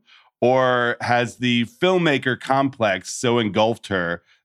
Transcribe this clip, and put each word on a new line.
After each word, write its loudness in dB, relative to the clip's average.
Or 2
has -2
the 0
filmmaker 0
complex -2
so 0
engulfed 0
her -4